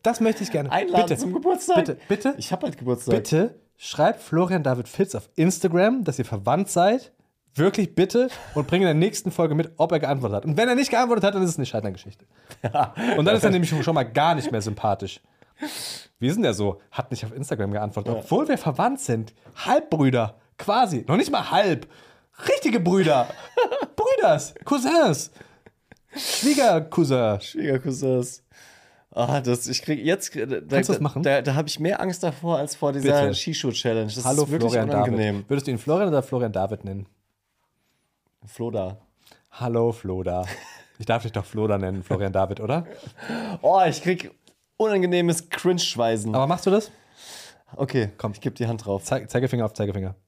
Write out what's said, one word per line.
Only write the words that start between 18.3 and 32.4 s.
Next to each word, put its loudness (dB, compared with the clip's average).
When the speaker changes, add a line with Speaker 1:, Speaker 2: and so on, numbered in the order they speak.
Speaker 1:
wir 2
verwandt -2
sind. -4
Halbbrüder. 2
Quasi. 0
Noch 4
nicht 0
mal -2
halb. 2
Richtige 2
Brüder. 4
Speaker 2:
<laughs> -2
Speaker 1:
Brüders. 2
Cousins. 2
Schwiegercousin. 2
Speaker 2:
Schwiegercousins. -2
Ah, 0
das, 0
ich -4
krieg -4
jetzt, -2
da, -2
Speaker 1:
Kannst 2
du's 2
machen? -2
Speaker 2:
da, 2
da 0
hab 0
ich -8
mehr 0
Angst -4
davor -2